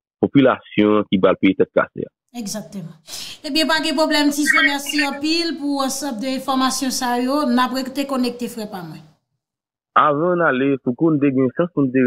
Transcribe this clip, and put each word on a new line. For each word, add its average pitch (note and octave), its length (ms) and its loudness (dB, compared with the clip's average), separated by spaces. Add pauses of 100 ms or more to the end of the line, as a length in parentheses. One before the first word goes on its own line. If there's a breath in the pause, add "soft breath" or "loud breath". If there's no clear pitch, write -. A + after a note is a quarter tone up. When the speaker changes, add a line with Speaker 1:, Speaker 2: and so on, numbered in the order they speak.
(200)
Speaker 1:
popilasyon G#2+ 880 2
ki G2 140 0
pral F#2 180 4
peye F#2+ 160 2
tèt - 160 0
kase. - 380 -2 (240)
Speaker 2:
Egzakteman. G3+ 640 -12 (480 loud breath)
Ebyen, D4+ 240 0
pa D#4+ 100 2
gen D#4 160 -2
pwoblèm, D4 380 2
si D4 100 0
se D#4 220 4
mèsi C#4+ 400 -2
anpil D#4+ 500 -2
pou C#4+ 240 -4
ansèmp C4 400 -4
de C4 140 -4
enfòmasyon C4 580 -2
sa B3 300 -2
yo, C#4 240 0
n B3 160 2
ap B3+ 160 -2
rete C4 320 -4
konekte B3 400 -2
frè A3 180 -8
pa F#3+ 140 -12
mwen. D#3 180 -14 (960)
Speaker 1:
Avan D#3 460 2
n - 20 4
ale, C3+ 240 2 (140)
pou B2+ 160 -4
koun D#3+ 240 2
te C#3+ 100 4
gen C3 220 2
chans F3 160 0
pou C#3 160 0
nou B2 80 -2
te C3 120 2